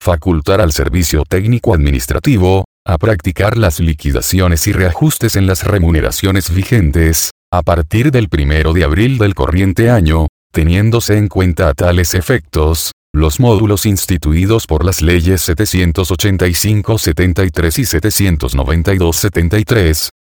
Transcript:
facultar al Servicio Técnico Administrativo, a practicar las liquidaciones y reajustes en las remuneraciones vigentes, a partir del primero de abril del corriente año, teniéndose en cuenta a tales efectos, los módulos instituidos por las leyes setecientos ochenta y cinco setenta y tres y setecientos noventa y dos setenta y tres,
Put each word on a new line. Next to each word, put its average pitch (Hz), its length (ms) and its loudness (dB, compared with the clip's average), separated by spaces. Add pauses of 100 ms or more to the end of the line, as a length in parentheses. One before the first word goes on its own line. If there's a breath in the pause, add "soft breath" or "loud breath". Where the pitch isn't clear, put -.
facultar 87 580 0
al 82 120 2
Servicio 73 560 0
Técnico 110 460 0
Administrativo, 92 880 0 (220)
a 87 120 0
practicar 101 580 -2
las 101 220 0
liquidaciones 82 880 0
y 101 60 0
reajustes 107 640 0
en 98 100 2
las 92 180 -2
remuneraciones 92 880 0
vigentes, 82 800 0 (220)
a 90 100 0
partir 90 480 0
del 120 180 0
primero 78 440 0
de 85 120 2
abril 104 320 0
del 104 180 0
corriente 95 560 0
año, 80 360 2 (240)
teniéndose 104 680 0
en 104 100 0
cuenta 92 400 0
a 71 60 0
tales 87 400 0
efectos, 85 800 -2 (220)
los 78 240 0
módulos 107 480 2
instituidos 95 800 0
por 80 180 0
las 92 180 -2
leyes 90 380 2
setecientos 90 680 -2
ochenta 90 380 0
y 90 60 -2
cinco 107 440 0
setenta 90 460 0
y 90 60 -2
tres 82 280 -2
y - 60 -2
setecientos 82 720 -2
noventa 80 380 0
y 95 60 0
dos 82 180 0
setenta 90 420 0
y 107 60 0
tres, 80 460 0 (120)